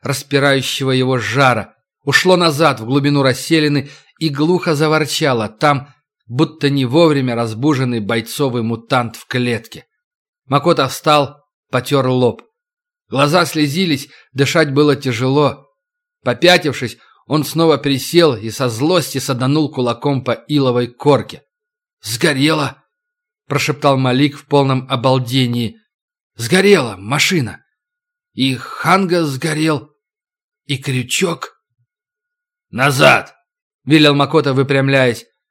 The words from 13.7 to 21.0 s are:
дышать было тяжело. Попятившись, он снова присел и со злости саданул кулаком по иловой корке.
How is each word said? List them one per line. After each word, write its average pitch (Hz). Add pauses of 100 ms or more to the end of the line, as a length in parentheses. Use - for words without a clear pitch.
дышать 139
было 147
тяжело. 135 (580)
Попятившись, 131 (300)
он 147
снова 160
присел 139
и 107
со 123
злости 139
саданул 135
кулаком 123
по 123
иловой 123
корке. - (580)